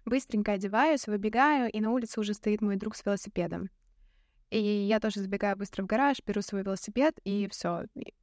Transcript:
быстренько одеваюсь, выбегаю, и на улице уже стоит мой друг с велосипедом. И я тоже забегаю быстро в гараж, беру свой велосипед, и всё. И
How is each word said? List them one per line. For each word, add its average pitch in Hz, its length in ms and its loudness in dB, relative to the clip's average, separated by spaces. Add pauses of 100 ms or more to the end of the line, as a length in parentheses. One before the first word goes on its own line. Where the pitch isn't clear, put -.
быстренько 214 480 0
одеваюсь, 214 560 2
выбегаю, 226 600 4
и 220 100 -2
на 214 100 2
улице 233 300 -2
уже 208 140 0
стоит 208 280 0
мой 202 140 2
друг 208 180 -4
с - 100 -12
велосипедом. 180 680 -2 (800)
И 220 100 0
я 208 400 2
тоже 214 200 -2
забегаю 196 360 -2
быстро 202 260 -6
в 190 40 -4
гараж, 262 400 2
беру 202 160 -2
свой 196 200 -4
велосипед, 214 600 0
и 202 240 -2
всё. 170 360 -4 (120)
И - 260 -12